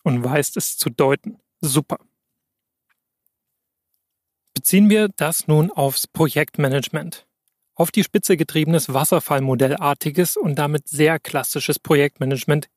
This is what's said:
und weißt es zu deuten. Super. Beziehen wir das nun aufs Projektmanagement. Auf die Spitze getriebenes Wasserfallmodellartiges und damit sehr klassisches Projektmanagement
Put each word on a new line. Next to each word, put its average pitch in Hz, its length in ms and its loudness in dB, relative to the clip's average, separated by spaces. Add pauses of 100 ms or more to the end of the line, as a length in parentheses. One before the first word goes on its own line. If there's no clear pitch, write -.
und 123 200 0
weißt 135 360 -2
es - 180 -6
zu - 140 -4
deuten. - 500 0 (200)
Super. 147 380 -2 (2500)
Beziehen 202 380 4
wir 214 180 4
das - 380 -4
nun 156 240 4
aufs 139 360 -2
Projektmanagement. 147 1200 -2 (480)
Auf 165 160 0
die 208 140 2
Spitze 196 320 0
getriebenes 156 560 0
Wasserfallmodellartiges 143 1400 0
und 180 200 -2
damit 147 320 -2
sehr 151 300 2
klassisches - 600 -6
Projektmanagement 143 1000 -2